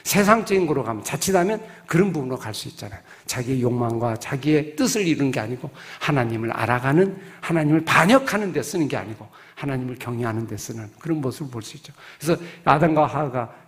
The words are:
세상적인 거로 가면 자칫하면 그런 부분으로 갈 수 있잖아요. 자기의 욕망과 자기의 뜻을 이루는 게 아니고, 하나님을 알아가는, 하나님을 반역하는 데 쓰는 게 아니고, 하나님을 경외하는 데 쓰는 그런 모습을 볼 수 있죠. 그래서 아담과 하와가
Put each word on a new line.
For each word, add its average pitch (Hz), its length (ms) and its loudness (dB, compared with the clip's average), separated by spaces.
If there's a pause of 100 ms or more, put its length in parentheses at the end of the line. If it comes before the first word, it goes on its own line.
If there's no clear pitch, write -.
세상적인 196 640 4
거로 135 160 0
가면 110 200 -6
자칫하면 190 640 0 (200)
그런 185 260 2
부분으로 131 260 -4
갈 110 160 -8
수 - 140 -10
있잖아요. 101 320 -14 (260)
자기의 127 360 -2
욕망과 117 560 0
자기의 147 580 0
뜻을 214 320 0
이루는 139 240 2
게 127 80 -2
아니고, 123 300 -6 (300)
하나님을 117 520 0
알아가는, 131 720 2 (200)
하나님을 160 440 2
반역하는 220 680 4
데 139 100 0
쓰는 160 240 -2
게 127 100 -4
아니고, 110 300 -10 (280)
하나님을 127 440 -4
경외하는 117 480 -4
데 107 100 -10
쓰는 113 320 -12 (100)
그런 160 220 -4
모습을 131 300 -6
볼 117 100 -8
수 - 160 -14
있죠. - 160 -20 (260)
그래서 165 220 0 (240)
아담과 151 400 4
하와가 127 500 -6 (120)